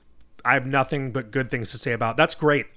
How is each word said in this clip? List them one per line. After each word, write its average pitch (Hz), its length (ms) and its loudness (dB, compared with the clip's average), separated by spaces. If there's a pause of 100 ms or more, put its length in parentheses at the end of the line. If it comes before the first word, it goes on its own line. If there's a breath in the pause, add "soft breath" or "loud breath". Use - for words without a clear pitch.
(440)
I 123 100 4
have 127 120 0
nothing 135 460 -2
but 117 180 -6
good 131 220 -2
things 120 180 -4
to 113 80 -6
say 127 140 -4
about. 117 240 -2
That's - 180 2
great. 147 320 2 (100)